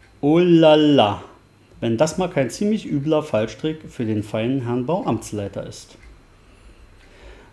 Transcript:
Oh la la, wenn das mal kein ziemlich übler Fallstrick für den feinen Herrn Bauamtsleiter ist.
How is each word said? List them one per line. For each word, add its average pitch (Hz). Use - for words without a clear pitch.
Oh 151
la 165
la, 135
wenn 117
das 160
mal 185
kein 135
ziemlich 208
übler 151
Fallstrick 151
für -
den 107
feinen 120
Herrn 120
Bauamtsleiter 123
ist. -